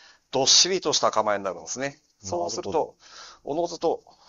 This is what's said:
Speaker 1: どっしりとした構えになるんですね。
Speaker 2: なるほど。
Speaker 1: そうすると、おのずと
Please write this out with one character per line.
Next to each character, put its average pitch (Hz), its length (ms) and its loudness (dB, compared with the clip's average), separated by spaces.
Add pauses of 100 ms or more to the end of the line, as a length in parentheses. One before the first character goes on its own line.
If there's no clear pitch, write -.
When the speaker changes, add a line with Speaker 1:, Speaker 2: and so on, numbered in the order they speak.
(300)
Speaker 1:
ど 131 140 2
っ - 20 2
し - 220 6
り 180 120 0
と 151 120 -2
し - 80 0
た 113 100 4
構 107 240 2
え 101 40 0
に 98 60 -6
な 95 80 -2
る 87 80 -10
ん 80 40 -16
で - 40 -14
す 120 120 -8
ね。 139 180 -6 (240)
Speaker 2:
な 98 80 -10
る 175 60 -2
ほ - 0 -
ど。 - 20 -2
Speaker 1:
そ 170 80 -2
う - 40 -6
す - 120 -6
る 202 100 -6
と、 - 220 0 (480)
お 139 140 -6
の 170 100 0
ず 170 140 -10
と - 240 0 (240)